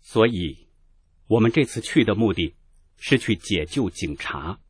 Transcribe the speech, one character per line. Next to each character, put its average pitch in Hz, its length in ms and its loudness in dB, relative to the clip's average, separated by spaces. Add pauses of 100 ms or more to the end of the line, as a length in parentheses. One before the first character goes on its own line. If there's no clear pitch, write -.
所 113 260 2
以， 87 400 -4 (600)
我 113 120 4
们 113 120 6
这 143 140 2
次 - 160 -8
去 131 220 2
的 101 120 2
目 107 180 2
的 82 220 -4 (420)
是 - 200 0
去 113 180 0
解 82 300 -4
救 107 240 -4
警 76 280 -8
察。 - 420 -10 (100)